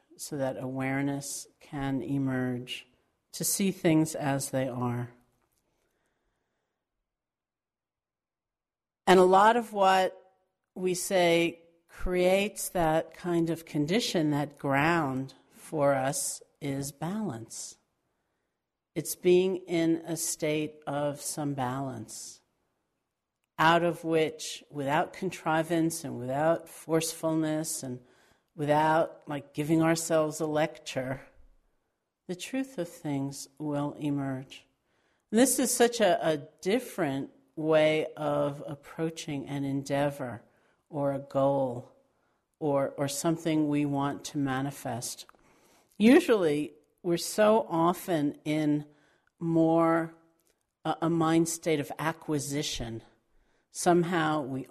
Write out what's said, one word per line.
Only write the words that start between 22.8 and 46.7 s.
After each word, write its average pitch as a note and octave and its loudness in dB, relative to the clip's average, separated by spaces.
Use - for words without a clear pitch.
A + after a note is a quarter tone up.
out E3 6
of E3 -2
which, D#3 -2
without D3 -2
contrivance D#3+ -2
and B2 -10
without C#3 -2
forcefulness D#3+ -2
and B2+ -10
without, D#3 2
like, C#3+ -10
giving D#3+ 2
ourselves D#3+ 0
a D#3+ -4
lecture, D3+ -4
the F3+ -8
truth C4 -8
of F3 -6
things C#3 -8
will D3 -4
emerge. C#3 -6
And G#3+ 0
this C4 4
is B3+ 0
such A#3+ 2
a, F#3 4
a D#3 2
different D#3 -2
way D#3 4
of D3 -2
approaching D#3+ -8
an C#3+ -4
endeavor C#3 -4
or C#3+ -2
a C3+ -4
goal C3+ 0
or, C#3 0
or C#3 -2
something D#3+ 0
we D3 0
want C#3 -2
to - -8
manifest. C3+ -4
Usually, G3+ 4